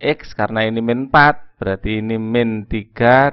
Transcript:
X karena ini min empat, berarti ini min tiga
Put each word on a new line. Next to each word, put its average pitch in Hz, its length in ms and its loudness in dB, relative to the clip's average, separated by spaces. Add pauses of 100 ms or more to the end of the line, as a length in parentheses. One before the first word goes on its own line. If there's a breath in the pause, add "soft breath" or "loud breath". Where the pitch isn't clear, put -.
X - 320 -4
karena 110 320 -2
ini 113 160 -2
min 120 260 -2
empat, 147 540 2
berarti 107 400 -4
ini 110 160 -4
min 110 480 -2
tiga 123 680 2